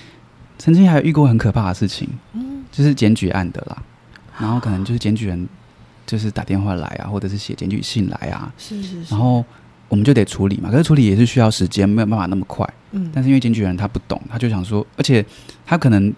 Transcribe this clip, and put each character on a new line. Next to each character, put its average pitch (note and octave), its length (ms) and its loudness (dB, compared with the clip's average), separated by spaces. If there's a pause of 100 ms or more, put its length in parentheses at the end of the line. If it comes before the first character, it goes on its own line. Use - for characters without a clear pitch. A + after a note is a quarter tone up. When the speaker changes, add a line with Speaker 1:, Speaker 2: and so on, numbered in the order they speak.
(580)
Speaker 1:
曾 D#3+ 160 2
经 F#3 160 8
还 D#3+ 60 4
有 C#3 80 4
遇 D#3+ 80 0
过 D3 160 4
很 A2+ 100 4
可 G#2 140 2
怕 G#2 160 0
的 F2+ 60 0
事 G2+ 120 -2
情， - 220 -6 (240)
Speaker 2:
嗯。 C4 400 -10
Speaker 1:
就 D3 100 -2
是 C#3+ 140 4
检 A2 180 4
举 G2 180 0
案 F#2 200 -4
的 - 80 -12 (100)
啦。 - 80 -14 (600)
然 A2 100 -4
后 A#2+ 80 0
可 A#2+ 120 -4
能 F#2+ 160 -2
就 A#2 80 -4
是 A#2+ 60 -2
检 G#2 140 0
举 G#2+ 140 -4
人 F2+ 180 -4 (600)
就 A2+ 120 -4
是 G#2+ 140 -4
打 - 140 -6
电 G2 120 -2
话 G2 180 -2
来 E2+ 120 -6 (160)
啊， - 60 -8
或 G2+ 100 -4
者 G2 80 -4
是 G2+ 100 -6
写 - 160 -10
检 F2+ 160 -6
举 G2+ 120 -4
信 - 280 -2
来 - 200 -8
啊。 - 280 -10
Speaker 2:
是， G#3 240 -12
是， F#3 220 -12
是。 E3 100 -8
Speaker 1:
然 G#2 60 0
后 B2 240 2 (460)
我 G#2 80 0
们 G#2 80 2
就 C#3+ 80 6
得 A2+ 100 4
处 F#2+ 240 -2
理 G2 120 -2
嘛， F2 120 -6
可 B2 60 4
是 E3 60 4
处 D#3 120 4
理 C3 100 6
也 G2 80 4
是 A#2 120 4
需 A#2+ 160 2
要 A2 100 4
时 F#2 160 0
间， G2 220 0
没 A2 120 2
有 G#2+ 40 0
办 A2 120 0
法 F#2 100 -2
那 F#2+ 100 -2
么 F#2 80 -4
快。 - 200 -6 (260)
Speaker 2:
嗯。 F#3 220 -6
Speaker 1:
但 C3+ 80 -2
是 C3 80 2
因 C3+ 40 6
为 C3+ 60 6
检 A#2+ 140 2
举 A2 100 0
人 F2+ 120 -2
他 G2+ 100 -2
不 G#2 220 -6
懂， - 220 -6
他 A#2 80 -8
就 A#2 120 -2
想 F#2+ 140 -2
说， G#2 320 -4
而 C#3 80 0
且 A#2 220 2 (400)
他 E3+ 120 0
可 D3 120 2
能 G2+ 280 4